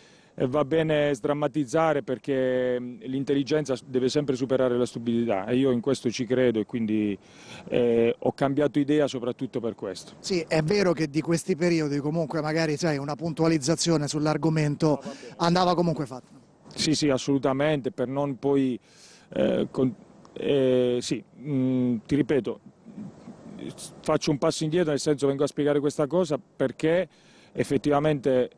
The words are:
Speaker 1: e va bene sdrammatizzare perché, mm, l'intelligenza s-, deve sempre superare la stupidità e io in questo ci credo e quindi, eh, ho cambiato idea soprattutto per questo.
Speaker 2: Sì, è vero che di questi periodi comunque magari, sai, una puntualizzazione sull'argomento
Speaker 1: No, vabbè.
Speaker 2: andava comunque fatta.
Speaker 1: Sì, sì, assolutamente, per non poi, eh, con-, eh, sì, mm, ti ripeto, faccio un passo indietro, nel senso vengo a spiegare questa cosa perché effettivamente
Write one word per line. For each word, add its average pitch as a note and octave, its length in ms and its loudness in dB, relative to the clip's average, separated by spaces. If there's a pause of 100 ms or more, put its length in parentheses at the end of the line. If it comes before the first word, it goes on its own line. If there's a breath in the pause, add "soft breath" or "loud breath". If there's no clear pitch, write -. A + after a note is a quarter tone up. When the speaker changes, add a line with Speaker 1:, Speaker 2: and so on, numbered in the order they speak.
(380 loud breath)
Speaker 1:
e C#3+ 100 0
va C#3+ 180 0
bene D3+ 480 2
sdrammatizzare D3 920 0
perché, B2+ 760 -2
mm, B2 280 -10
l'intelligenza C#3 680 0
s-, A#2+ 100 -6
deve B2+ 240 0
sempre C#3 280 0
superare B2+ 420 0
la B2 80 2
stupidità A#2 600 -2
e A#2+ 100 0
io C3+ 160 4
in A#2+ 80 0
questo B2+ 320 -2
ci B2+ 140 -4
credo B2 340 2
e G#2 40 -2
quindi, G#2+ 540 -2 (520 loud breath)
eh, A#2 460 2
ho - 160 -2
cambiato C#3 460 0
idea C#3+ 300 2
soprattutto B2 500 -6
per A2 160 -4
questo. - 460 -10
Speaker 2:
Sì, F3 260 -2
è D#3 160 2
vero F#3 300 2
che D#3 180 -2
di D3 120 -2
questi E3+ 340 0
periodi D#3 420 0
comunque D#3 420 -2
magari, D#3 360 0
sai, D3+ 220 0
una C#3+ 180 -6
puntualizzazione D#3+ 880 2
sull'argomento D3+ 800 2
Speaker 1:
No, D3 160 4
vabbè. - 140 -12 (220 loud breath)
Speaker 2:
andava F3 360 4
comunque D#3+ 320 0
fatta. B2+ 220 -14 (440)
Speaker 1:
Sì, - 220 0
sì, D3 140 2
assolutamente, C#3 840 2
per B2 160 -2
non C#3 320 -4
poi, C3+ 400 2 (520 loud breath)
eh, - 420 2
con-, C3 200 2 (420)
eh, B2+ 680 2
sì, A#2 200 -4 (200)
mm, B2+ 560 0 (100)
ti - 80 -2
ripeto, C3 460 -2 (1400)
faccio D#3 300 0
un C#3+ 80 0
passo D#3+ 260 0
indietro, D#3 260 0
nel C#3 100 0
senso C#3+ 260 0
vengo C#3 180 0
a - 20 4
spiegare D3 340 0
questa C#3+ 260 0
cosa D3+ 320 0 (180)
perché D#3+ 500 0 (460 loud breath)
effettivamente C#3+ 1040 2